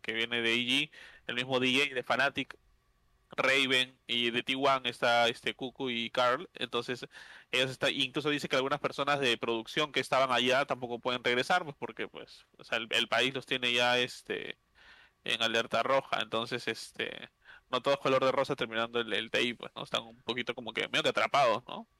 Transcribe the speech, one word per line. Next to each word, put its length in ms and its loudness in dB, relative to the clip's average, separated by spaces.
que 120 -6
viene 280 -2
de 120 2
E 40 4
G, 340 0
el 80 -6
mismo 260 0
D 120 2
J 220 2
de 80 -2
Fnatic, 540 0
Raven, 720 2
y 260 0
de 120 -2
T 120 -4
one 340 2
está, 400 4
este, 260 -4
Cucu 340 -6
y 200 -4
Carl. 460 0
Entonces, 520 -6
ellos 200 0
está-, 180 -2
incluso 400 -2
dice 200 -2
que 80 0
algunas 240 0
personas 400 -2
de 160 2
producción 560 -2
que 80 0
estaban 300 2
allá 340 2
tampoco 340 -6
pueden 240 -4
regresar, 400 2
pues, 160 -12
porque, 300 -8
pues, 360 -18
o 80 -20
sea, 140 -2
el, 120 -6
el 160 0
país 260 2
los 120 -6
tiene 280 -2
ya, 240 4
este, 600 -4
en 180 -2
alerta 420 2
roja. 380 0
Entonces, 460 -4
este, 640 -8
no 120 0
todo 120 2
es 80 0
color 240 4
de 80 6
rosa 240 0
terminando 420 -2
el, 140 -2
el 180 -2
T 100 2
I, 120 0
pues, 220 -12
¿no? 80 -8
Están 200 -4
un 140 -20
poquito 360 -4
como 200 -10
que 160 -2
medio 140 0
que 60 4
atrapados, 580 4
¿no? 200 -12